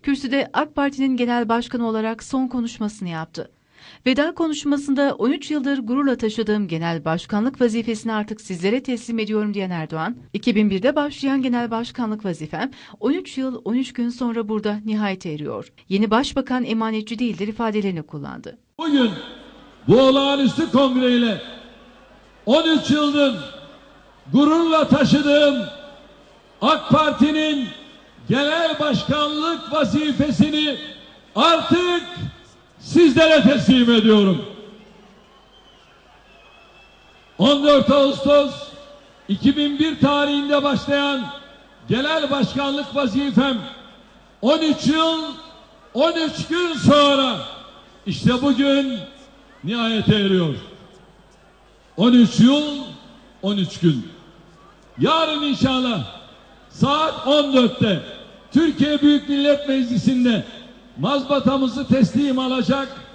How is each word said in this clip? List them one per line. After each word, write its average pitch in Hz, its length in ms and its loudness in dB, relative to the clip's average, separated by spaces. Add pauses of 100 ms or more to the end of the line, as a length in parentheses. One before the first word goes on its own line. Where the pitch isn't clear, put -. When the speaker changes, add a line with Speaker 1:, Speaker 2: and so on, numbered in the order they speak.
Speaker 1:
kürsüde 269 500 -2
ak 302 220 -4
Parti'nin 269 420 -2
genel 240 320 -2
başkanı 233 380 -2
olarak 220 360 -4
son 262 240 -4
konuşmasını 226 640 -6
yaptı. 160 420 -10 (540)
Veda 285 280 2
konuşmasında 285 840 -2
"On 240 120 0
üç - 200 -6
yıldır 277 280 -2
gururla 254 380 -2
taşıdığım 214 500 -2
genel 165 380 -4
başkanlık 208 560 -4
vazifesini 226 520 -2
artık 214 280 -6
sizlere 190 420 -4
teslim 233 360 -6
ediyorum." 214 340 -4
diyen 196 160 -6
Erdoğan, 165 460 -6 (180)
"İki 214 220 -2
bin 214 140 2
birde 208 260 0
başlayan 277 460 -2
genel 240 300 -2
başkanlık 226 540 -6
vazifem 170 460 -8 (280)
on 247 120 -2
üç 370 260 -6
yıl, 262 280 -8
on 208 80 -4
üç 254 200 -4
gün 240 160 -4
sonra 233 400 -6
burada 208 360 -4
nihayete 202 440 -4
eriyor. 147 440 -10 (160)
Yeni 202 220 0
başbakan 254 540 -2
emanetçi 220 540 -4
değildir." 208 280 -4
ifadelerini 214 560 -4
kullandı. 139 540 -14 (200)
Speaker 2:
Bugün 285 320 2 (760)
bu 220 140 8
olağanüstü 277 680 2
kongreyle 247 720 2 (1040)
on 320 320 4
üç - 140 -2
yıldır 285 440 2 (1000)
gururla 311 540 4
taşıdığım 285 680 4 (1080)
ak 294 280 0
Parti'nin 302 800 0 (640)
genel 302 500 -2
başkanlık 302 960 -4
vazifesini 294 1040 0 (580)
artık 339 680 2 (760)
sizlere 320 640 6
teslim 240 480 4
ediyorum. 208 540 4 (3000)
On 277 260 2
dört 285 280 6
Ağustos 285 600 4 (760)
iki 277 280 2
bin 285 220 -2
bir 311 200 -2
tarihinde 285 640 0
başlayan 285 580 -2 (680)
genel 285 420 -2
başkanlık 277 640 -4
vazifem 269 600 0 (840)
on 302 180 2
üç 311 280 0
yıl, 320 360 0 (680)
on 302 180 2
üç 320 360 -6
gün 339 260 -2
sonra 277 600 2 (720)
işte 247 360 0
bugün 277 520 2 (720)
nihayete 220 520 0
eriyor. 185 400 0 (1400)
On 240 160 4
üç 240 260 6
yıl, 277 240 6 (800)
on 202 160 -4
üç 180 220 -4
gün. 135 280 0 (920)
Yarın 302 440 0
inşallah 254 760 -2 (500)
saat 269 580 -2
on 285 260 2
dörtte 220 460 2 (520)
Türkiye 294 500 2
Büyük 294 280 4
Millet 285 400 0
Meclisi'nde 247 720 0 (560)
mazbatamızı 269 880 0
teslim 262 520 2
alacak 262 480 -2 (280)